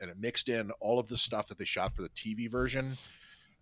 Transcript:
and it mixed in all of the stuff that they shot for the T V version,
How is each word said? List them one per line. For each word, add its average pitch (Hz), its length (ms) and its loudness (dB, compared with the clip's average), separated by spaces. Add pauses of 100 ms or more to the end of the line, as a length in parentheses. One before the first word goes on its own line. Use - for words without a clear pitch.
and 92 80 -8
it 87 80 -12
mixed 120 320 0
in 110 220 0 (100)
all 113 180 4
of 110 100 -2
the 117 80 0
stuff 107 320 2
that 104 100 -12
they 95 60 -4
shot 95 300 0
for 98 60 -2
the 87 80 -4
T - 240 -4
V 117 140 -2
version, 127 500 0 (640)